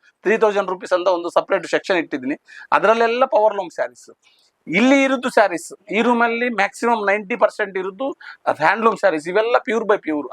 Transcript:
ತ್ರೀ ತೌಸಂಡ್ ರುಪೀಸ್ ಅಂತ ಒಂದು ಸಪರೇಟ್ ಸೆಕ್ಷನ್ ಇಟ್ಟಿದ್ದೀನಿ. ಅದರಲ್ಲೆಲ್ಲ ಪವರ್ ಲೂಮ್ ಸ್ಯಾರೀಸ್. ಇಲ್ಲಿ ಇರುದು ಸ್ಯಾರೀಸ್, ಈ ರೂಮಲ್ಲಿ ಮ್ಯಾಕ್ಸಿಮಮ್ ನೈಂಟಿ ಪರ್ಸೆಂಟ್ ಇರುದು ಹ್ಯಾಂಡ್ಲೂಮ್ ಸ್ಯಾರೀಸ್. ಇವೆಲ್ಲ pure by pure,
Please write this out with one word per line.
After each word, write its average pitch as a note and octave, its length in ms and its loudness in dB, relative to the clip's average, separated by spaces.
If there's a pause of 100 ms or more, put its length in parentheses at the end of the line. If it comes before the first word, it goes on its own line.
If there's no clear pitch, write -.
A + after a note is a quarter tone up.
(220)
ತ್ರೀ G#3 140 2
ತೌಸಂಡ್ G3+ 340 0
ರುಪೀಸ್ F#3 220 -6
ಅಂತ F3+ 240 2
ಒಂದು F3 140 -6
ಸಪರೇಟ್ F3 360 0
ಸೆಕ್ಷನ್ F3+ 360 0
ಇಟ್ಟಿದ್ದೀನಿ. C3+ 340 -6 (360)
ಅದರಲ್ಲೆಲ್ಲ A#3 520 4
ಪವರ್ G#3+ 340 2
ಲೂಮ್ F3+ 120 -6
ಸ್ಯಾರೀಸ್. - 400 -10 (680)
ಇಲ್ಲಿ C4 280 6
ಇರುದು C4 240 -2
ಸ್ಯಾರೀಸ್, F#3+ 400 2 (220)
ಈ G#3+ 160 0
ರೂಮಲ್ಲಿ A#3 400 0
ಮ್ಯಾಕ್ಸಿಮಮ್ G#3+ 580 -2
ನೈಂಟಿ G#3 300 -2
ಪರ್ಸೆಂಟ್ G3 420 -2
ಇರುದು G3 320 -8 (540)
ಹ್ಯಾಂಡ್ಲೂಮ್ G#3+ 320 2
ಸ್ಯಾರೀಸ್. D#3+ 320 -2
ಇವೆಲ್ಲ A3 280 0 (120)
pure A3+ 220 -2
by G3+ 80 4 (100)
pure, D3 240 -4